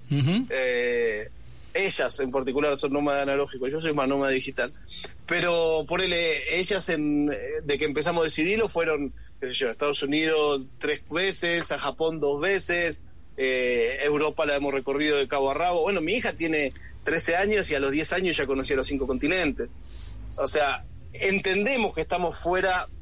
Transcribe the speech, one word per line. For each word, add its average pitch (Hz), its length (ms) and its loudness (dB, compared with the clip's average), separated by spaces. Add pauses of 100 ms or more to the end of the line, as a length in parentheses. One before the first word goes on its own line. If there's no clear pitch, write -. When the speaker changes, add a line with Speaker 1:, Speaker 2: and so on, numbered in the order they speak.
Speaker 1:
Ujú. 151 400 2
Speaker 2:
Eh, 120 800 0 (460)
ellas 165 460 0
en 131 100 -2
particular 139 460 2
son 139 160 -2
nómadas 143 300 2
analógicos, 139 480 0
yo 156 100 -2
soy 160 120 0
más 139 140 2
nómada 139 240 2
digital. 131 400 -2 (560)
Pero, 165 600 2
ponele, 165 720 2
ellas 185 320 0
en, 147 420 2
eh, 113 60 -2 (260)
de 143 140 0
que 147 80 0
empezamos 156 360 2
a - 20 4
Decidirlo 190 440 2
fueron, 156 460 0 (260)
qué 131 100 -4
sé 123 40 -6
yo, 123 160 0
a - 40 -2
Estados 143 280 0
Unidos 147 640 2 (140)
tres 147 220 -2 (100)
veces, 170 600 0
a 143 60 -2
Japón 160 420 -2
dos 143 220 0
veces, 175 640 0 (320)
eh, 127 680 2
Europa 147 460 2
la 147 80 2
hemos 139 180 0
recorrido 143 440 2
de 139 100 2
cabo 135 240 2
a - 20 0
rabo. 175 280 2
Bueno, 185 200 2
mi 160 120 0
hija 226 200 -2
tiene 156 400 0 (300)
trece 165 320 0
años 196 340 2
y 151 60 0
a 139 40 2
los 139 120 2
diez 151 200 0
años 175 260 0
ya 143 100 0
conocía 135 280 0
los 131 120 2
cinco 131 180 -2
continentes. 139 640 0 (680)
O 139 100 0
sea, 143 360 0 (380)
entendemos 196 720 0
que 160 80 -2
estamos 175 360 -2
fuera 185 500 0 (140)